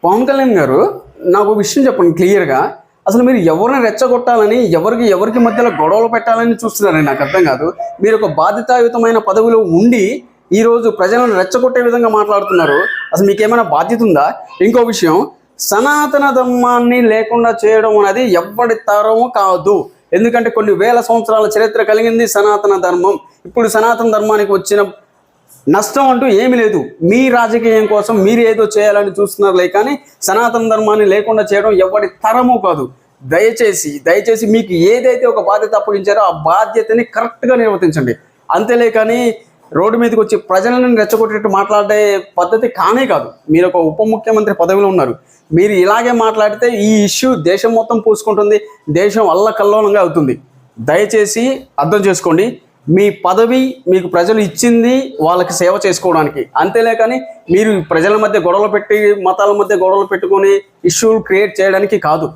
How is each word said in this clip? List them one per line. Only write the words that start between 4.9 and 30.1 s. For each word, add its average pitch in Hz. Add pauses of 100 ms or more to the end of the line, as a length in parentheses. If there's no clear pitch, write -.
ఎవరికి 220
మధ్యలో 233 (100)
గొడవలు 220
పెట్టాలని 233
చూస్తున్నారని 196
నాకు 143
అర్థం 175
కాదు. 147 (360)
మీరు 220
ఒక 214 (120)
బాధ్యతాయుతమైన 233 (100)
పదవిలో 220 (200)
ఉండి 233 (540)
ఈరోజు 233 (120)
ప్రజలను 226
రెచ్చగొట్టే 247
విధంగా 233
మాట్లాడుతున్నారు. 190 (340)
అసలు 190
మీకేమైనా 214 (100)
బాధ్యత 220
ఉందా? 151 (400)
ఇంకో 233 (100)
విషయం, 165 (540)
సనాతన 285 (140)
ధర్మాన్ని 247 (140)
లేకుండా 226 (120)
చేయడం 220
అనేది 202 (180)
ఎవరి 220 (140)
తరము 220 (100)
కాదు. 190 (400)
ఎందుకంటే 233
కొన్ని 214
వేల 240
సంవత్సరాల 220 (100)
చరిత్ర 220
కలిగింది 226
సనాతన 202 (120)
ధర్మం. 180 (320)
ఇప్పుడు 233
సనాతన 226
ధర్మానికి 208
వచ్చిన 202 (920)
నష్టం 214
అంటూ 247 (160)
ఏమీ 254
లేదు. 208 (320)
మీ 240 (160)
రాజకీయం 226
కోసం 214 (100)
మీరు 233 (100)
ఏదో 220 (120)
చేయాలని 202
చూస్తున్నారులే 190
కానీ 226 (340)